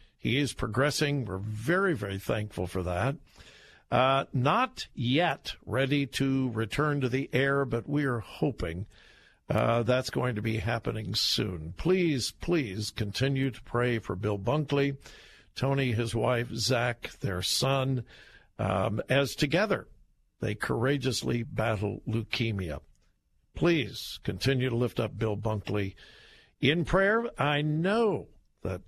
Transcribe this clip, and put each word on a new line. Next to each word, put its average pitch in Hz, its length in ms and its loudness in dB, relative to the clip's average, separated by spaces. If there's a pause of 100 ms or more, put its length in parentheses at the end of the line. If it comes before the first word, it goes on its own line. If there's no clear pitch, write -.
(180)
He 117 200 0
is 139 160 0
progressing. 139 720 0
We're 95 120 -4
very, 117 560 0
very 98 260 -4
thankful 107 480 -2
for 92 160 -4
that. 90 320 0 (760)
Uh, 131 440 2
not 196 600 0
yet 135 580 0 (120)
ready 135 420 0
to 135 440 0
return 143 480 0
to 131 80 0
the 131 240 -2
air, 139 320 2
but 120 240 -2
we 147 160 0
are 123 160 0
hoping, 101 680 -4 (640)
uh, 117 340 4
that's 127 260 2
going 127 260 0
to 107 60 -2
be 110 160 0
happening 110 580 -2
soon. 90 640 -2
Please, 165 640 2
please 107 500 -2
continue 135 600 0
to - 100 -16
pray 120 380 0
for 98 160 -6
Bill 101 240 -2
Bunkley, 139 580 2 (580)
Tony, 139 360 2
his 113 240 0
wife, 120 380 0
Zach, 120 580 0 (100)
their 92 220 -2
son, 135 600 0 (540)
um, 104 420 0 (100)
as 135 260 0
together 160 520 0 (540)
they 104 140 -2
courageously 123 880 0
battle 107 640 -2
leukemia. 107 720 -2 (760)
Please 156 680 0
continue 123 480 0
to 117 40 0
lift 120 240 0
up 107 200 -2
Bill 110 180 0
Bunkley 104 560 -2 (680)
in 160 240 2
prayer. 208 440 2 (120)
I 147 220 2
know 165 680 0 (340)
that, 92 240 -4